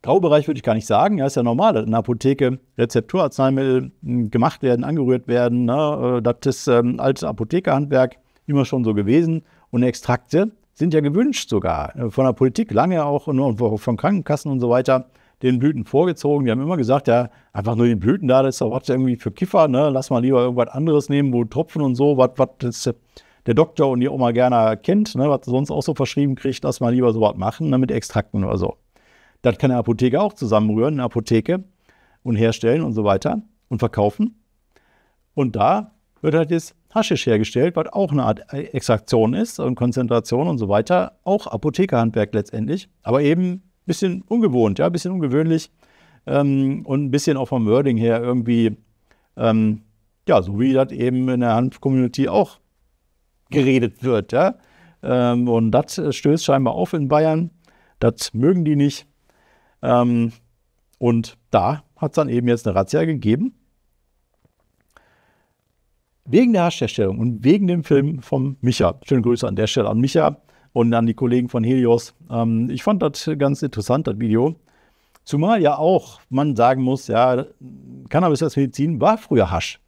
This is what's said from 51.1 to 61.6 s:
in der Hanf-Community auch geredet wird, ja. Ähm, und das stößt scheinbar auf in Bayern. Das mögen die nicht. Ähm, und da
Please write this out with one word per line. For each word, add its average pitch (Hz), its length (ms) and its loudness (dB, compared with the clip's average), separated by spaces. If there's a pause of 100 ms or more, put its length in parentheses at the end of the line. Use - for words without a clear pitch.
in 123 100 -2
der 120 160 0
Hanf-Community 127 760 -2
auch 196 300 0 (920)
geredet 131 520 0
wird, 117 300 -2
ja. 175 240 0 (480)
Ähm, 123 440 0
und 113 220 2
das 143 400 -2
stößt 151 340 0
scheinbar 135 300 0
auf 175 200 -4
in 147 120 -2
Bayern. 160 440 0 (500)
Das - 340 -2
mögen 160 300 2
die 151 100 0
nicht. 143 320 0 (760)
Ähm, 120 500 0 (680)
und 117 380 0 (140)
da 120 340 0 (120)